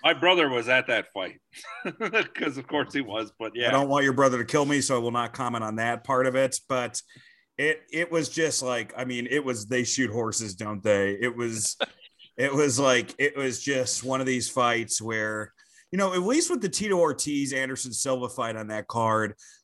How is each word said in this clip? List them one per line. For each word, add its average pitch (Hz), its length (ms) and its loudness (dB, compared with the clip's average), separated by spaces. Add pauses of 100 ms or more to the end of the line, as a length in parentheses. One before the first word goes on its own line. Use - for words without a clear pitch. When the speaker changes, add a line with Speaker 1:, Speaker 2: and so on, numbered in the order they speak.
Speaker 1:
My 165 100 6
brother 170 340 4
was 120 220 0
at 127 180 4
that 110 240 0
fight 92 280 -6 (440)
<laughs> 196 520 -2
'cause 139 240 -4
of 127 80 -12
course 143 260 -2
he 139 80 -2
was, 107 380 -6
but 110 160 -8
yeah. 120 140 0
Speaker 2:
I - 20 2
don't 139 180 2
want 139 140 4
your 135 100 2
brother 131 240 4
to 117 80 -2
kill 143 200 2
me, 143 140 2
so 131 160 0
I 120 40 2
will 117 100 -2
not 117 240 -2
comment 120 300 -4
on 107 140 -6
that 113 260 -2
part 131 240 2
of 127 80 0
it, 131 240 2 (100)
but 123 320 -4 (560)
it, 156 240 0 (100)
it 165 200 -2
was 165 180 0
just 160 320 0
like, 123 340 -4
I 127 100 -6
mean, 123 220 -4
it 139 160 0
was, 120 220 -4
they 123 180 0
shoot 120 280 0
horses, 110 420 -2
don't 104 300 -8
they? 101 360 4
It 120 160 0
was, 113 420 -4 (300)
<laughs> - 300 -20
it 139 160 0
was 139 260 4
like, 127 380 4
it 143 180 0
was 135 280 -4
just 131 400 0
one 131 160 0
of 131 80 -2
these 127 200 0
fights 117 540 0
where, 107 500 -4 (400)
you 185 60 -2
know, 190 160 2
at 185 80 2
least 269 280 2
with 349 100 0
the 208 80 -2
Tito 196 320 0
Ortiz, 143 540 2
Anderson 131 400 -4
Silva 127 340 -2
fight 113 300 -4
on 110 100 -10
that 107 220 -6
card, 110 440 2 (300)